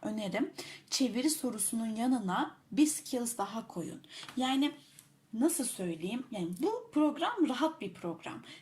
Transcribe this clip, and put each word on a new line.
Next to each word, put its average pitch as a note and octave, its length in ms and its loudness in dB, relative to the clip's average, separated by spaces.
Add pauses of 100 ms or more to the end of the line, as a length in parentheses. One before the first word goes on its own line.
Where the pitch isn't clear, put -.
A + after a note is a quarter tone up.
önerim G#3+ 520 -2 (360)
çeviri B3+ 400 2
sorusunun A3+ 640 -2
yanına A#3 600 2 (160)
bir D4 160 8
skills A#3+ 500 -2
daha G#3 300 -4
koyun. - 340 -8 (360)
Yani C4+ 340 2 (640)
nasıl C4+ 320 2
söyleyeyim? F#3 640 -4
Yani F3+ 180 -2 (120)
bu A4 300 0
program D4+ 580 2
rahat C#4 320 0
bir F#3+ 120 -6
program. E3+ 500 -8 (180)